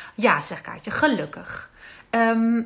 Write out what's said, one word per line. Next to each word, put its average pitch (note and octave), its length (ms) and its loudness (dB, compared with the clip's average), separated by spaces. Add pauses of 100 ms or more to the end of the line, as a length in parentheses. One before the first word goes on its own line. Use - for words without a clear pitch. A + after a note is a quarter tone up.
(160)
Ja, F3 260 2
zegt - 200 -6
Kaatje, - 300 -12
gelukkig. - 800 -2 (380)
Ehm, A3+ 560 2